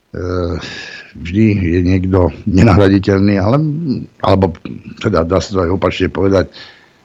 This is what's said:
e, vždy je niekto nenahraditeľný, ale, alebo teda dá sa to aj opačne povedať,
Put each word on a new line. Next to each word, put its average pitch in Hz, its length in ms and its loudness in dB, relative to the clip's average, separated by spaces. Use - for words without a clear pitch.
e, 85 80 -10
vždy 87 300 0
je 90 240 0
niekto 92 480 2
nenahraditeľný, 98 960 4
ale, 113 160 2
alebo 95 320 2
teda 87 240 0
dá 90 160 0
sa 98 160 -6
to - 80 2
aj 87 80 -2
opačne 90 400 -2
povedať, 95 400 0